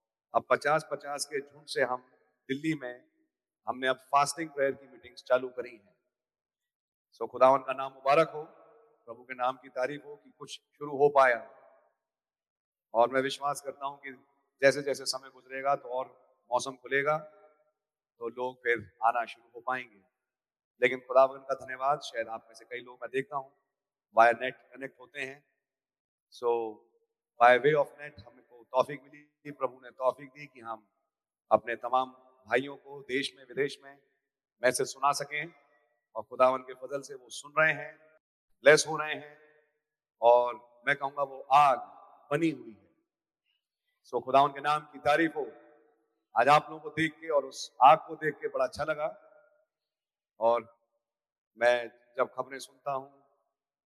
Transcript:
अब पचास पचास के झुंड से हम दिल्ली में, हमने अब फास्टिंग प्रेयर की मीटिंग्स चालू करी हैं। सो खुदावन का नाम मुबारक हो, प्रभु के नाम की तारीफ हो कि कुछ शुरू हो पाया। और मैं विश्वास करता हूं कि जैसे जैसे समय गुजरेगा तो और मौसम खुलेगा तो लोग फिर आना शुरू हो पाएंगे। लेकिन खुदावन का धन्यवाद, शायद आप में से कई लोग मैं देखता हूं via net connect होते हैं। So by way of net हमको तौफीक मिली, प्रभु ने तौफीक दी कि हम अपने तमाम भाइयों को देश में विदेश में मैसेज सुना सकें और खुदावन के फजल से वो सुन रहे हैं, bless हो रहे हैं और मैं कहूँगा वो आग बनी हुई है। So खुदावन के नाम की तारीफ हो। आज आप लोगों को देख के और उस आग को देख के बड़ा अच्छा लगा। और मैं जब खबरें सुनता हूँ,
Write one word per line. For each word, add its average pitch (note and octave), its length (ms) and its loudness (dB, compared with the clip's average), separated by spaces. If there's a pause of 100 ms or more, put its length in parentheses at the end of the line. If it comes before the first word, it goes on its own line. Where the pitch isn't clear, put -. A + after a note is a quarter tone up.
(360)
अब A#2 140 -2
पचास D3 420 0
पचास C#3+ 340 -8
के D3 140 -8
झुंड C#3+ 280 -18
से C#3+ 160 -2
हम B2+ 260 -4 (380)
दिल्ली D3 260 -4
में, B2 380 -14 (560)
हमने B2+ 200 -4
अब C3 80 2
फास्टिंग C#3+ 540 0
प्रेयर C#3 220 0
की C3+ 160 -12
मीटिंग्स B2 360 -20
चालू B2+ 260 0
करी B2 280 -12
हैं। G2 180 -20 (1160)
सो A#2 160 -10
खुदावन C3 320 6
का C3+ 140 -8
नाम C3+ 200 -10
मुबारक D#3 360 2
हो, D3+ 140 -12 (600)
प्रभु A#2 180 -20
के B2+ 100 -14
नाम B2+ 240 -4
की C3+ 120 -20
तारीफ C3 360 -6
हो D3 100 -18
कि - 160 -20
कुछ - 280 -18
शुरू D3 380 -12
हो C#3+ 120 6
पाया। C3 420 2 (1400)
और A#2+ 160 2
मैं C3 120 -2
विश्वास C#3 400 -6
करता C3+ 240 -14
हूं C#3+ 120 -12
कि C3 280 -18 (360)
जैसे C#3 200 4
जैसे C3+ 240 -6
समय C3+ 240 -8
गुजरेगा C3 460 -4
तो C3 140 -8
और B2+ 460 -10 (160)
मौसम B2 240 -2
खुलेगा C#3 420 -2 (1040)
तो A#2 100 -8
लोग B2 340 -8
फिर A#2 400 -4
आना A#2 220 0
शुरू - 300 -20
हो A#2 60 -18
पाएंगे। B2 520 -10 (680)
लेकिन B2+ 180 0
खुदावन C3 400 2
का C3+ 140 -8
धन्यवाद, C3 460 -4
शायद A2+ 280 -8
आप A2+ 200 -12
में A2+ 80 -20
से A2+ 100 -20
कई B2 140 -12
लोग B2 220 -20
मैं A#2 100 -12
देखता C3+ 260 -6
हूं C3+ 140 -14 (640)
via A2+ 160 8
net B2 240 -4
connect C3 440 -20
होते B2+ 220 -16
हैं। C#3 240 -14 (880)
So B2 160 -4 (960)
by B2 160 10
way C#3+ 160 2
of C#3+ 120 0
net - 400 -20
हमको B2 360 -20
तौफीक C3+ 400 -2
मिली, D3 480 -20
प्रभु C3 320 -8
ने B2 80 -20
तौफीक C3 380 -4
दी D3 180 -20
कि C3+ 120 -20
हम A2+ 280 -14 (640)
अपने A2 240 0
तमाम B2+ 360 -2 (360)
भाइयों C3+ 300 -4
को C#3 240 -20
देश C3+ 360 -6
में C3+ 80 -20
विदेश C3 380 -6
में C#3 160 -20 (640)
मैसेज B2+ 240 0
सुना C#3 240 -2
सकें D3 420 -6 (640)
और A2 80 -10
खुदावन B2+ 360 2
के C3 140 -16
फजल C3 280 -12
से C#3 140 -18
वो B2 140 -20
सुन D3 280 -16
रहे D#3 160 4
हैं, D3 240 -14 (640)
bless D3 260 8
हो D#3 100 -6
रहे D3+ 180 -4
हैं D3 220 -14 (840)
और A#2+ 680 2
मैं C#3+ 80 2
कहूँगा C#3+ 280 -6
वो C3+ 180 -8
आग C#3 360 6 (540)
बनी D#3+ 180 0
हुई B2 220 -10
है। - 180 -20 (1160)
So A#2+ 180 -6
खुदावन C3+ 300 4
के C#3+ 80 -14
नाम D3+ 200 0
की C#3+ 180 -20
तारीफ D3+ 360 2
हो। C#3+ 160 -8 (840)
आज A#2+ 100 4
आप D3+ 220 6
लोगों D#3 100 -14
को D#3 100 -14
देख D#3 240 -4
के E3 160 -14
और C#3+ 160 0
उस - 380 -16
आग D3 140 10
को D#3+ 180 -8
देख D#3 180 -4
के D3+ 140 -10
बड़ा C3+ 180 -4
अच्छा C3+ 180 -6
लगा। D3+ 360 -6 (1200)
और A2+ 440 0 (760)
मैं A#2+ 340 2 (260)
जब B2 160 -2
खबरें C3 260 -10
सुनता - 320 -12
हूँ, C3+ 320 -12 (640)